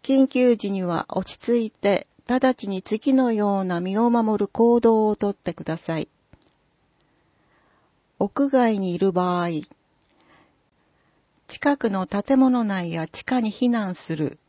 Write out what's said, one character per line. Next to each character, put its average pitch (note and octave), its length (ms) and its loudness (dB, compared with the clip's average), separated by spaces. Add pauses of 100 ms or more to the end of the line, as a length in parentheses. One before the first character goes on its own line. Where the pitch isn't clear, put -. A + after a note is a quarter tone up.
緊 C4+ 260 4
急 B3 280 4
時 G3+ 160 -4
に G3 100 -2
は F3 280 -2
落 - 280 -6
ち - 0 -
着 A#3 280 0
い A3 40 -8
て、 - 380 0 (200)
直 B3+ 260 2
ち G3+ 160 -8
に F#3+ 120 -4
次 C4 320 -2
の B3+ 200 2
よ G#3 260 0
う F#3+ 60 -2
な F3 160 -2
身 F#3+ 160 -2
を A#3+ 120 2
守 A3 300 2
る G3+ 80 0
行 A#3 320 4
動 A3 280 4
を G#3+ 80 0
と G3+ 160 -2
っ - 20 -8
て - 200 -8
く - 100 -14
だ D#3+ 140 -6
さ E3 220 -6
い。 - 80 -6 (2000)
屋 C4+ 320 -6
外 A#3 300 0
に F3+ 160 -4
い - 20 -8
る F#3+ 140 0
場 F3+ 320 -2
合、 F3 60 -4 (2000)
近 - 300 -2
く A#3 120 -2
の F#3+ 180 -4
建 C4 320 0
物 B3+ 240 4
内 F#3 300 -4
や E3 140 -4
地 - 160 -12
下 B3+ 180 -2
に G#3+ 100 -2
避 B3 180 0
難 G#3 240 -2
す E3 220 -8
る。 D3 340 -4